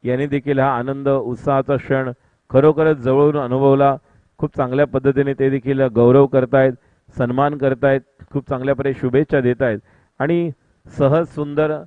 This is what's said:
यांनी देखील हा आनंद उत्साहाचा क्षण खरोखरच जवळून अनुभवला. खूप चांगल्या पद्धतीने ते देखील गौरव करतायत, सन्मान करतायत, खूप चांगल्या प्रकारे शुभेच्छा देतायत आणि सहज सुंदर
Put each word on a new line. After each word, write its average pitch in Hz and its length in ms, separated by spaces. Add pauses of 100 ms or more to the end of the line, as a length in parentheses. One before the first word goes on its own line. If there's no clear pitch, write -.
यांनी 127 220
देखील 139 320
हा 135 200
आनंद 135 300
उत्साहाचा 135 680
क्षण 131 340 (400)
खरोखरच 151 460
जवळून 139 400
अनुभवला. 135 600 (420)
खूप - 180
चांगल्या 135 300
पद्धतीने 135 480
ते 135 160
देखील 135 300
गौरव 127 460
करतायत, 131 460 (460)
सन्मान 135 400
करतायत, 135 420 (320)
खूप 139 160
चांगल्या 135 260
प्रकारे 135 200
शुभेच्छा 135 460
देतायत 120 380 (400)
आणि 170 320 (480)
सहज 147 280
सुंदर 151 600